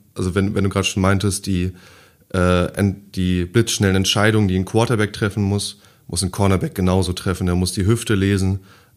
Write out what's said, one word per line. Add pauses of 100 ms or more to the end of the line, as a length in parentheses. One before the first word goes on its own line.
(140)
also
wenn,
wenn
du
gerade
schon
meintest,
die, (600)
äh,
en-,
die
blitzschnellen
Entscheidungen,
die
ein
Quarterback
treffen
muss, (260)
muss
ein
Cornerback
genauso
treffen.
Er
muss
die
Hüfte
lesen, (360)